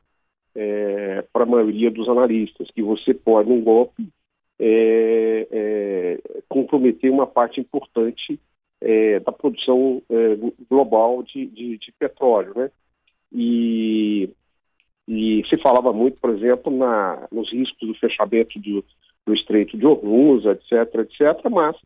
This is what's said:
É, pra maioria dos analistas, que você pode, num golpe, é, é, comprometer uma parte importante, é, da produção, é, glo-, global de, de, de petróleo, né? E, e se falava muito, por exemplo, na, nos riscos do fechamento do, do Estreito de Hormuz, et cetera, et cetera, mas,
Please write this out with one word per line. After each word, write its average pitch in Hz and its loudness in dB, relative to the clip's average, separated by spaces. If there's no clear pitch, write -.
É, 101 -6
pra 120 2
maioria 113 2
dos 110 -6
analistas, 117 0
que 113 -6
você 107 0
pode, 110 2
num 120 2
golpe, 113 2
é, 113 2
é, 101 -6
comprometer 131 0
uma 135 2
parte 123 -2
importante, 120 -6
é, 110 2
da - -4
produção, 131 -2
é, 113 2
glo-, 113 -8
global 120 2
de, 135 -12
de, 117 -12
de - -20
petróleo, 110 -2
né? 127 -4
E, 110 -2
e 110 -2
se 156 2
falava 123 2
muito, 123 0
por 120 -2
exemplo, 120 0
na, 107 -2
nos 110 -8
riscos 117 -6
do 110 -6
fechamento 113 -2
do, 101 -6
do 107 0
Estreito 107 -2
de 113 2
Hormuz, 123 4
et 98 0
cetera, 113 0
et - -10
cetera, 165 0
mas, 160 0